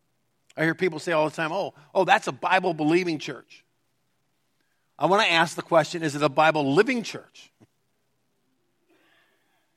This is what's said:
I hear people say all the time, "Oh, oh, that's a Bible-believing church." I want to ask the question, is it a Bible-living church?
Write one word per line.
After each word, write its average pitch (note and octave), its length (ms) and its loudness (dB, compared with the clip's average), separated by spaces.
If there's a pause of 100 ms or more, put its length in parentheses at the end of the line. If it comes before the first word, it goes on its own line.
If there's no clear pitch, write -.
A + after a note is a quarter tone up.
(560)
I D3+ 80 -2
hear D#3+ 100 0
people E3 240 -4
say F3 140 -6
all D#3 160 2
the D3 80 -10
time, D#3+ 160 -6
"Oh, F3 220 -6 (200)
oh, F#3+ 100 2
that's G3 220 2
a E3 60 -6
Bible-believing E3+ 840 0
church." - 460 -16 (1300)
I C#3+ 80 -2
want G3 160 4
to G3 80 2
ask E3 240 2
the - 80 -10
question, E3 400 0
is D3 140 -4
it C#3+ 60 -2
a D3+ 60 2
Bible-living D#3 760 2
church? - 500 -16 (2250)